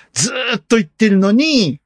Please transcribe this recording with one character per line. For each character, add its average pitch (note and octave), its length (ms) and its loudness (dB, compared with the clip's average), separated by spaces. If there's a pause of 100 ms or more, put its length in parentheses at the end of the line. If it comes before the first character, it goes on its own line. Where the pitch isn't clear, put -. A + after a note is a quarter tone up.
(120)
ず A#3+ 180 -4
ー B3+ 280 -6
っ - 20 -12
と - 160 -2
言 G#3+ 80 0
っ - 40 -12
て A3 200 -2
る G3 80 2
の G3 160 2
に、 A#3 540 0